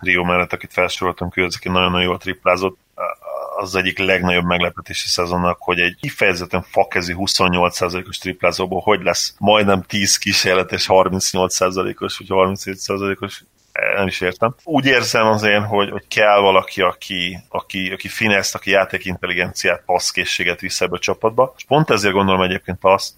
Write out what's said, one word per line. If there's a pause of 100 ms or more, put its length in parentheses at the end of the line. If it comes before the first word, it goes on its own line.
trió
mellett,
akit
felsoroltunk,
ő
az,
aki
nagyon-nagyon
jól
triplázott, (800)
az
egyik
legnagyobb
meglepetési
szezonnak,
hogy
egy
kifejezetten
fakezű
huszonnyolc
százalékos
triplázóból
hogy
lesz
majdnem
tíz
kísérletes
harmincnyolc
százalékos
vagy
harminchét
százalékos, (540)
nem
is
értem. (100)
Úgy
érzem
azért,
hogy,
hogy
kell
valaki,
aki, (100)
aki,
aki
fineszt,
aki
játékintelligenciát,
passzkészséget
visz
ebbe
a
csapatba.
És
pont
ezért
gondolom
egyébként
azt,